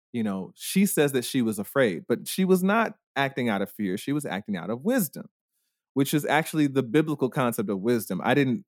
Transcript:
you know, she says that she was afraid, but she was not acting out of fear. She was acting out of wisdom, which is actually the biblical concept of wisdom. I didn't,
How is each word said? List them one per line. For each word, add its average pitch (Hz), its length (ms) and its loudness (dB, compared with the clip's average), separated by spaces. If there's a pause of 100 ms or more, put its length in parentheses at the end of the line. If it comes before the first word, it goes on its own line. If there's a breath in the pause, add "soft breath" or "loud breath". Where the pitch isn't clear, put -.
(140)
you 117 100 -2
know, 95 320 -4
she - 300 2
says 147 280 2
that 120 120 0
she 131 160 -2
was 107 180 0
afraid, 98 480 0
but - 200 -2
she 190 180 0
was 180 180 4
not 214 320 0 (200)
acting 135 340 0
out 98 120 0
of 98 100 -4
fear. 98 260 -4
She - 160 -4
was 147 120 -4
acting 101 320 -6
out 127 120 -8
of 120 140 -6
wisdom, 220 440 -2 (680)
which 135 180 2
is 147 120 0
actually 151 420 2
the 131 160 2
biblical 139 460 0
concept 120 400 0
of 98 120 -2
wisdom. 107 420 0
I 120 120 4
didn't, 135 320 2